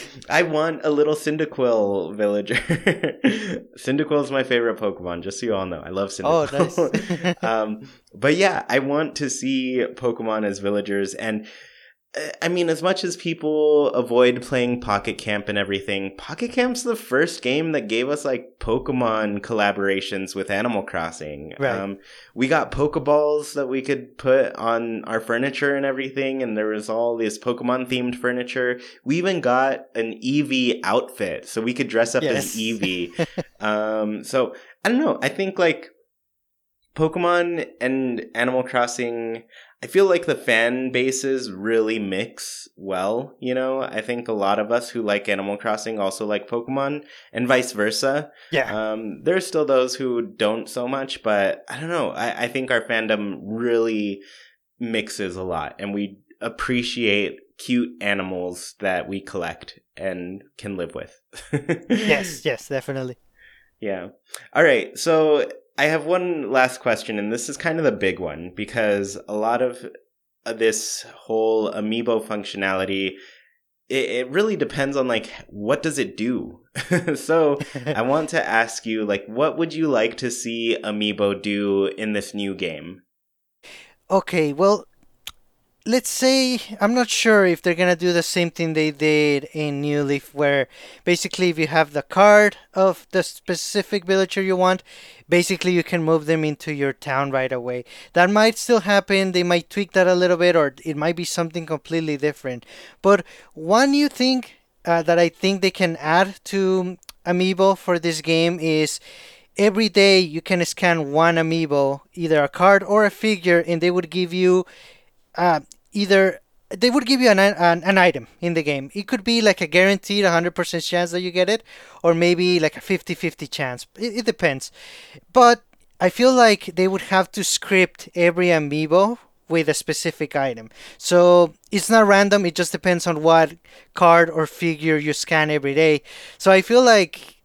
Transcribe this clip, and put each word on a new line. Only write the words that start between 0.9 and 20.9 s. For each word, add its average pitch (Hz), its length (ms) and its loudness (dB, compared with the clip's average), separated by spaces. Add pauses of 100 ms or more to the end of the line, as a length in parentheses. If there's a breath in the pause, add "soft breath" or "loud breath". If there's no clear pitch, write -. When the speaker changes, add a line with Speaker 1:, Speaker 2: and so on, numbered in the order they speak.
Speaker 1:
little 151 240 2
Cyndaquil 117 1000 -2
villager. 104 380 -2
<laughs> 185 1200 -4
Cyndaquil 147 460 -2
is 135 60 -10
my 135 120 -2
favorite 117 360 0
Pokemon, 87 440 -6
just 98 180 -10
so 123 60 -6
you 110 80 0
all 95 120 -2
know. 85 180 -8
I 80 60 -12
love 98 200 -4 (140)
Speaker 2:
Oh, 151 240 2
Speaker 1:
Cyndaquil. 170 720 -2
Speaker 2:
nice. 175 160 -2
<laughs> - 40 -8
Speaker 1:
Um, 110 460 -4 (260 loud breath)
but 135 220 0
yeah, 185 320 0
I 131 120 2
want 147 360 -2
to 135 140 -4
see 127 540 -2 (100)
Pokemon 110 500 -2
as 98 140 -2
villagers, 101 560 -2
and, 107 320 -6 (720 loud breath)
uh, 151 120 -8 (140)
I 170 60 -2
mean, 175 200 0
as 156 140 -2
much 185 220 0
as 170 120 -4
people 151 760 2
avoid 123 480 2
playing 123 380 -2
Pocket 101 380 -2
Camp 104 300 -6
and 101 100 -4
everything, 98 580 -4
Pocket - 360 -10
Camp's 247 300 -2
the 233 140 -2
first 165 460 -2
game 151 300 -2
that 127 160 -4
gave 117 220 -2
us, 147 140 -6
like, 131 360 -6
Pokemon 113 800 -2
collaborations 98 920 -2
with 98 160 -6
Animal 104 320 -2
Crossing. 78 760 -10